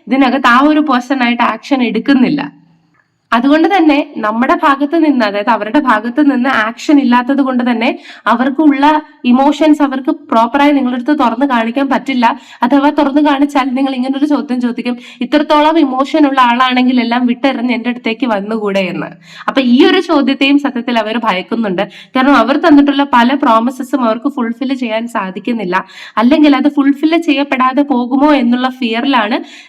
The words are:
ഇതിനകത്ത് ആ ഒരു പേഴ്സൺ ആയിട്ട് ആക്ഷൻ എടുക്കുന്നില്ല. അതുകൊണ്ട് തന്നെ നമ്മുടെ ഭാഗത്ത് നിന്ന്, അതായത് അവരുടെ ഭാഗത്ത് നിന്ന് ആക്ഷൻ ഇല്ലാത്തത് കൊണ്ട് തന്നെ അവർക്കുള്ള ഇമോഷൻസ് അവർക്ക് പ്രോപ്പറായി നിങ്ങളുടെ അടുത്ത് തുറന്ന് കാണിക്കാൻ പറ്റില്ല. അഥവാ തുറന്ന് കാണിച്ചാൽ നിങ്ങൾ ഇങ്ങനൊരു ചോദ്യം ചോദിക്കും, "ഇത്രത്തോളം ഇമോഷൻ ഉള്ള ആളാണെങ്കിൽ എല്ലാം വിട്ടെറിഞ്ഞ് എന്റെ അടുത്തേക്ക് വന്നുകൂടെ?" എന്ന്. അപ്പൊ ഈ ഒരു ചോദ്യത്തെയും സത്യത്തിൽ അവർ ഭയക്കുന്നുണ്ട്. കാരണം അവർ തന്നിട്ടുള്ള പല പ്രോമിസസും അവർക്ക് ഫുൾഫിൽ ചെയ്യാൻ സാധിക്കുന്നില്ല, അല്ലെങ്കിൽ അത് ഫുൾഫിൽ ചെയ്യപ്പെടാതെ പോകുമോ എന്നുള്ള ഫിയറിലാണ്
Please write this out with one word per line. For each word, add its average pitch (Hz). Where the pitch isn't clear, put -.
ഇതിനകത്ത് 262
ആ 240
ഒരു 302
പേഴ്സൺ 262
ആയിട്ട് 233
ആക്ഷൻ 233
എടുക്കുന്നില്ല. 220
അതുകൊണ്ട് 277
തന്നെ 294
നമ്മുടെ 226
ഭാഗത്ത് 294
നിന്ന്, 247
അതായത് 202
അവരുടെ 214
ഭാഗത്ത് 240
നിന്ന് 247
ആക്ഷൻ 240
ഇല്ലാത്തത് 247
കൊണ്ട് 247
തന്നെ 240
അവർക്കുള്ള 277
ഇമോഷൻസ് 294
അവർക്ക് 269
പ്രോപ്പറായി 277
നിങ്ങളുടെ 247
അടുത്ത് 294
തുറന്ന് 247
കാണിക്കാൻ 254
പറ്റില്ല. 247
അഥവാ 277
തുറന്ന് 294
കാണിച്ചാൽ 285
നിങ്ങൾ 269
ഇങ്ങനൊരു 269
ചോദ്യം 254
ചോദിക്കും, 240
"ഇത്രത്തോളം 302
ഇമോഷൻ 277
ഉള്ള 269
ആളാണെങ്കിൽ 254
എല്ലാം 233
വിട്ടെറിഞ്ഞ് 247
എന്റെ 220
അടുത്തേക്ക് 240
വന്നുകൂടെ?" 208
എന്ന്. 175
അപ്പൊ 277
ഈ 254
ഒരു 370
ചോദ്യത്തെയും 277
സത്യത്തിൽ 240
അവർ 220
ഭയക്കുന്നുണ്ട്. 196
കാരണം 262
അവർ 240
തന്നിട്ടുള്ള 285
പല 240
പ്രോമിസസും 254
അവർക്ക് 233
ഫുൾഫിൽ 247
ചെയ്യാൻ 233
സാധിക്കുന്നില്ല, 196
അല്ലെങ്കിൽ 285
അത് 254
ഫുൾഫിൽ 294
ചെയ്യപ്പെടാതെ 277
പോകുമോ 277
എന്നുള്ള 247
ഫിയറിലാണ് 240